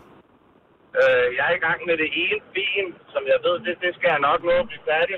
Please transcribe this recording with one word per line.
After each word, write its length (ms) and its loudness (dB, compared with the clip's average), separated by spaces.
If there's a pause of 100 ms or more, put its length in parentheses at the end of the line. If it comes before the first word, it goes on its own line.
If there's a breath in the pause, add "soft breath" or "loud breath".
(1000)
Øh, 260 6 (120)
jeg 120 0
er 100 0
i 80 -4
gang 100 -2 (100)
med 140 2
det 60 -2 (140)
ene 160 -2 (180)
ben, 300 -4 (280)
som 80 -4 (100)
jeg 140 4
ved, 100 0 (100)
det, 80 -4 (100)
det 120 0
skal 180 0
jeg 140 0
nok 200 2
nå 140 4
at 80 -6
blive 220 -16
færdig 240 0